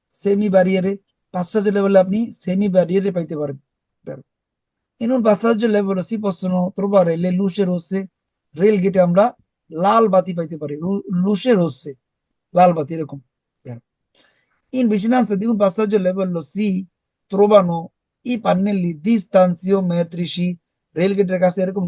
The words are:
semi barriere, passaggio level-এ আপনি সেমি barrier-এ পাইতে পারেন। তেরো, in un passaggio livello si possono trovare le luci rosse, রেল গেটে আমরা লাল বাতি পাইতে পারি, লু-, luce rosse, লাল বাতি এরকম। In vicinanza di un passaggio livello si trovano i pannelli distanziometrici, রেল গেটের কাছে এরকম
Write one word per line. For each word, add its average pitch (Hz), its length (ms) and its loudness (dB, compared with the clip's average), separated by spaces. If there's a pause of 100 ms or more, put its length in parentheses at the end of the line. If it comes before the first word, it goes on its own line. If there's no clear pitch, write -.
(220)
semi 202 340 0
barriere, 190 360 2 (420)
passaggio 196 420 -2
level-এ 196 280 4
আপনি 196 160 -2 (200)
সেমি 196 360 -2
barrier-এ 185 400 2
পাইতে 165 240 -6
পারেন। 139 180 -6 (460)
তেরো, 139 180 -14 (840)
in 233 120 -2
un 240 120 0
passaggio 226 380 2 (100)
livello 196 320 -2
si 226 100 -6
possono 185 400 -2 (200)
trovare 190 340 2 (100)
le 180 160 -2
luci 196 320 -2
rosse, 180 280 -6 (640)
রেল 214 240 4
গেটে 190 220 2
আমরা 180 180 4 (580)
লাল 226 220 4 (100)
বাতি 185 240 2
পাইতে 165 240 -6
পারি, 147 120 -8 (100)
লু-, 196 200 -4 (200)
luce 208 360 0
rosse, 147 320 -4 (640)
লাল 180 220 6
বাতি 151 160 -6
এরকম। 147 260 -10 (1600)
In 247 140 2
vicinanza 214 480 0
di 220 120 -4
un 214 120 0
passaggio 208 420 0
livello 185 340 -2 (120)
si 208 160 -2 (640)
trovano 196 440 4 (560)
i - 20 -2 (100)
pannelli 185 480 0 (140)
distanziometrici, 180 1400 0 (520)
রেল 196 200 0
গেটের 185 260 0
কাছে 180 180 0
এরকম 190 260 -4